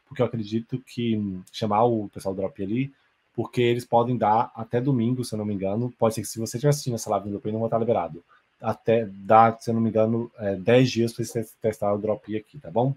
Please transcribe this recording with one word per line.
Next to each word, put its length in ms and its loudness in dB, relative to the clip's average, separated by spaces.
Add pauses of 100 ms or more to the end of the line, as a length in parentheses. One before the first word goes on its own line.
porque 120 -4
eu 40 2
acredito 600 -4
que, 300 -2
hum, 260 -4 (120)
chamar 320 2
o 240 0
pessoal 260 -8
do 60 -6
drop 200 -6
ali, 300 -4 (420)
porque 280 -2
eles 240 2
podem 320 2
dar 360 2
até 280 -4
domingo, 420 0
se 100 -10
eu 40 -4
não 80 -4
me 80 -4
engano. 440 -2
Pode 180 2
ser 60 -6
que 60 -10
se 100 -12
você 200 -6
estiver 140 2
assistindo 240 -2
essa 160 -8
live 160 -2
no 60 -6
drop, 200 -8
não 60 -2
vai 80 0
estar 100 0
liberado. 440 -2 (400)
Até 440 0
dá, 520 4
se 120 -8
eu 40 0
não 60 2
me 80 2
engano, 500 2
é, 200 -4
dez 340 4
dias 220 0
pra 100 -6
vocês 380 -8
testar 320 0
o 40 0
drop 380 -4
aqui, 240 -12
tá 100 -16
bom? 280 0